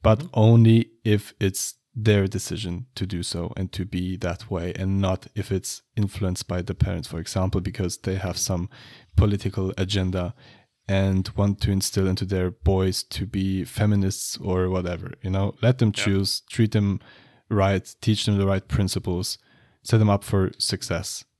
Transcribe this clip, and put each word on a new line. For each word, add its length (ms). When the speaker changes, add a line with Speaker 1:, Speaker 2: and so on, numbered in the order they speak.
Speaker 1:
but 160
Speaker 2:
Mm-hmm. 100
Speaker 1:
only 500
if 340
it's 360
their 280
decision 640
to 120
do 180
so 320
and 160
to 120
be 320
that 320
way, 280
and 240
not 340
if 160
it's 320
influenced 500
by 160
the 120
parents, 340
for 100
example, 420
because 420
they 120
have 240
some 300
political 600
agenda 560
and 480
want 260
to 120
instill 340
into 180
their 280
boys 500
to 240
be 380
feminists 720
or 320
whatever, 540
you 80
know, 300
let 180
them 180
Speaker 2:
Yeah. 80
Speaker 1:
choose, 440
treat 220
them 300
right, 500
teach 260
them 120
the 80
right 220
principles, 680
set 160
them 120
up 120
for 360
success 680